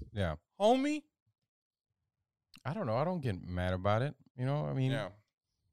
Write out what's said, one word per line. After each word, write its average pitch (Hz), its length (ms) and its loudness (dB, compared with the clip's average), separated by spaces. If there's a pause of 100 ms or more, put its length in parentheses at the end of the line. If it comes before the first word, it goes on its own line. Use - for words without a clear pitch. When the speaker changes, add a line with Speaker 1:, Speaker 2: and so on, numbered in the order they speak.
(140)
Speaker 1:
Yeah. 87 220 0 (220)
Speaker 2:
Homie?" 269 440 4 (1600)
Speaker 1:
I 131 100 -4
don't 202 120 -4
know. 110 100 0
I 143 80 0
don't 180 160 -2
get 107 260 -2
mad 90 280 0
about 101 280 2
it. 147 120 -4 (220)
You 127 100 -4
know, 147 200 -2
I 147 60 -4
mean, 131 200 0
Speaker 2:
Yeah. 104 160 -2 (640)